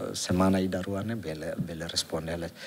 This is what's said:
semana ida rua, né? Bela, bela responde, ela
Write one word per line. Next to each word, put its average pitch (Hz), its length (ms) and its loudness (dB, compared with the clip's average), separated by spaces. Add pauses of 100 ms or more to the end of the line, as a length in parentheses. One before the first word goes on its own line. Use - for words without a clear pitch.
(140)
semana 95 480 4
ida 92 200 2
rua, 98 220 -2
né? 110 120 -2
Bela, 85 440 -4
bela 85 320 -4
responde, - 400 -2
ela 82 160 -4 (200)